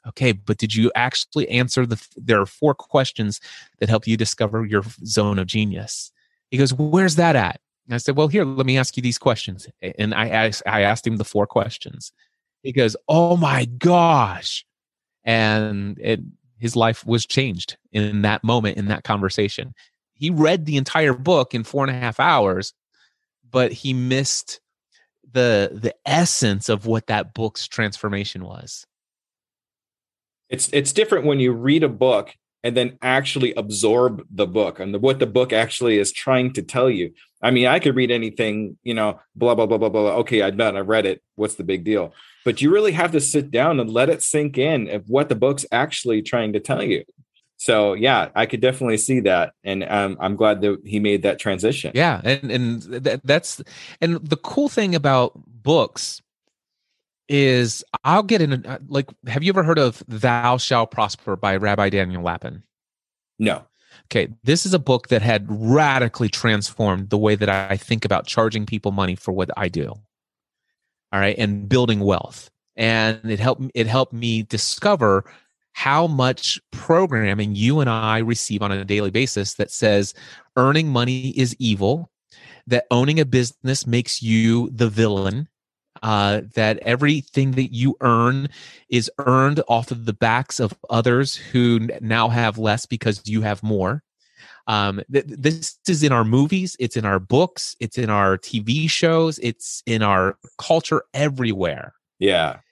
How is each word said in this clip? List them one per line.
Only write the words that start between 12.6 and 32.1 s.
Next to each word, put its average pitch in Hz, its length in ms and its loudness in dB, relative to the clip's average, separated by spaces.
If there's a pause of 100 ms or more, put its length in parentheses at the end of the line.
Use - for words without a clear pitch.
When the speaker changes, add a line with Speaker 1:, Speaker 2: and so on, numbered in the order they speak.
Speaker 1:
He 135 100 -8
goes, 120 240 2 (140)
"Oh 170 260 4
my 135 300 2
gosh." 131 1000 2 (600)
And 107 760 0
it, 110 220 -2 (360)
his 117 180 -6
life 113 300 0
was 113 200 0
changed 117 500 -4 (160)
in 104 300 -2
that 104 220 0
moment, 110 340 0
in 101 80 -4
that 104 180 -4
conversation. 101 680 -2 (400)
He 151 160 -4
read 160 360 2
the 151 120 0
entire 143 360 2
book 139 400 2
in 117 100 -4
four 139 200 -2
and 135 80 -2
a 127 80 -6
half 120 200 -4
hours, 104 540 2 (760)
but 123 220 0
he 131 220 -6
missed 127 680 -2 (720)
the, 117 420 2
the 110 220 -4 (100)
essence 127 640 0
of 104 160 -2
what 113 220 -2
that 107 260 -4
book's - 340 -6
transformation 101 760 -6
was. - 420 -16 (1600)
Speaker 2:
It's, - 240 -4
it's 143 200 0
different 208 320 2
when 143 140 2
you 127 140 2
read 135 300 2
a 143 60 2
book 113 460 0 (280)